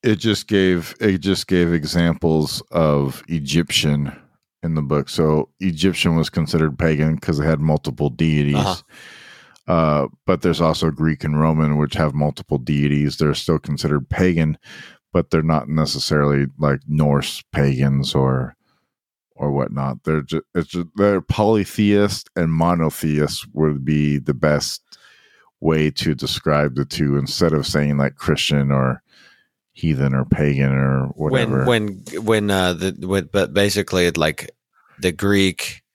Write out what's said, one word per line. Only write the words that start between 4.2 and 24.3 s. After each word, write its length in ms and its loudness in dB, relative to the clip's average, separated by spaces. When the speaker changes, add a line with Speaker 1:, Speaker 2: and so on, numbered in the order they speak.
Speaker 1:
in 140 -4
the 60 -2
book. 280 0
So 400 2
Egyptian 540 0
was 140 2
considered 480 0
pagan 400 2
'cause 200 -2
they 80 0
had 160 2
multiple 480 0
deities. 460 0
Speaker 2:
Uh-huh. 260 -2
Speaker 1:
Uh, 400 2
but 160 0
there's 200 2
also 300 2
Greek 320 -2
and 160 0
Roman, 380 2
which 180 0
have 180 0
multiple 440 -2
deities. 600 0
They're 160 2
still 260 -2
considered 500 -2
pagan, 480 2
but 180 0
they're 100 2
not 280 0
necessarily, 760 0
like, 280 0
Norse 540 0
pagans 600 0
or, 420 0
or 160 -4
whatnot. 520 -4
They're 180 0
ju-, 220 -6
it's 160 -4
ju-, 280 -6
they're 240 2
polytheist 1160 2
and 180 0
monotheist 1000 0
would 320 0
be 320 2
the 160 -2